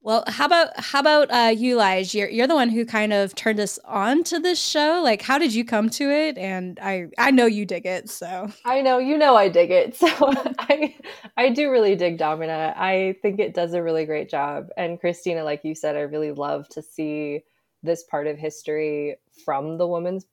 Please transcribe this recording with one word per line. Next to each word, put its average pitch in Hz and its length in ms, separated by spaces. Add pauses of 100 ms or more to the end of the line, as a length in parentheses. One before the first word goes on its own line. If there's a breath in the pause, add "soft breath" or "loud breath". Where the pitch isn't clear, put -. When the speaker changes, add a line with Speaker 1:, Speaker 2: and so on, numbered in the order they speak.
Speaker 1:
Well, 226 220
how 269 200
about, 339 300
how 277 220
about, 302 320
uh, 233 240
you, 240 220
Lige? 190 360
You're, 202 140
you're 233 180
the 311 100
one 247 120
who 233 180
kind 214 280
of 196 220
turned 214 260
us 196 240
on 233 400
to 359 120
this 339 220
show. 311 420
Like, 226 200
how 269 160
did 294 160
you 233 100
come 226 280
to 285 200
it? 302 260
And 185 440
I, 190 260 (100)
I 254 140
know 247 140
you 208 200
dig 180 200
it, 180 240
so. 185 420 (140)
Speaker 2:
I 262 160
know, 262 160
you 269 200
know 277 200
I 202 100
dig - 240
it. 180 240
<laughs> - 80
So 330 60
I, 277 840 (440 loud breath)
I 254 140
do 277 200
really 214 240
dig 170 220
Domina. 160 580
I 190 460
think 202 180
it 180 140
does 170 200
a 175 80
really 160 220
great 151 260
job. 147 460
And 175 240
Christina, 175 460
like 151 180
you 156 100
said, 151 220
I 147 60
really 151 320
love 143 380
to 156 100
see 151 640 (360)
this 165 220
part 151 240
of 147 100
history 151 760 (300)
from 151 320
the 175 100
woman's 175 460